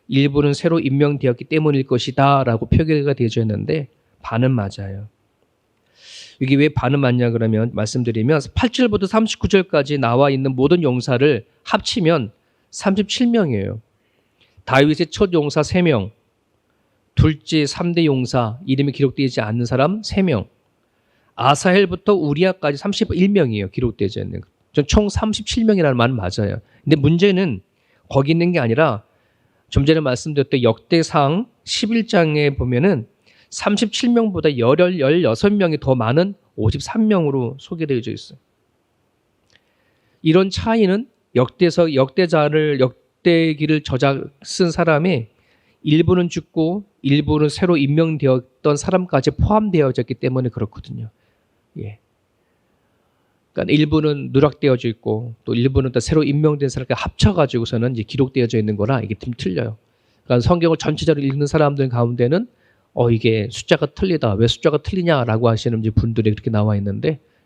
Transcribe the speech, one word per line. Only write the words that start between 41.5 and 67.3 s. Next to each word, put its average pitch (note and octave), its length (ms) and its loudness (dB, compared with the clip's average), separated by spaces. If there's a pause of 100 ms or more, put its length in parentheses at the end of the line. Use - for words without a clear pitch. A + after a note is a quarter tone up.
역대자를, D3+ 880 2
역대기를 D3+ 1000 0
저작, C#3 460 -2 (140)
쓴 E3+ 280 -2
사람이 D#3+ 560 0 (560)
일부는 E3+ 440 2
죽고 E3+ 560 -4 (180)
일부는 D3 460 0
새로 F3 300 0
임명되었던 C#3+ 960 0
사람까지 F3 560 0
포함되어졌기 D#3 840 0
때문에 B2+ 340 -4
그렇거든요. A2+ 600 -10 (680)
예. G#2+ 220 -12 (1500)
그러니까 - 200 -2
일부는 D3 600 0
누락되어져 C3+ 560 0
있고 A2+ 440 -6 (120)
또 A#2 100 -2
일부는 C3 380 0
또 B2 80 0
새로 D#3 240 0
임명된 D3 420 0
사람까지 B2+ 340 -6
합쳐가지고서는 B2+ 920 0
이제 A2 100 -4
기록되어져 B2 540 -2
있는 G#2+ 180 0
거라 A2+ 240 0
이게 G#2 160 -6
좀 - 220 -10
틀려요. A#2+ 400 -6 (480)
그러니까 A#2+ 200 0
성경을 E3+ 300 2
전체적으로 D3+ 500 -2
읽는 C#3 220 -2
사람들 C#3+ 400 0
가운데는 B2 640 0 (440)
"어, A#2+ 180 0
이게 A2 380 0
숫자가 - 380 -4
틀리다. D#3 460 -2
왜 A2+ 140 2
숫자가 D3 320 0
틀리냐?"라고 B2 680 -2
하시는 A2+ 320 -2
이제 A2 100 -2
분들이 A2 420 0
그렇게 A2 180 -6
나와 G#2+ 260 0
있는데 G2+ 440 -4 (260)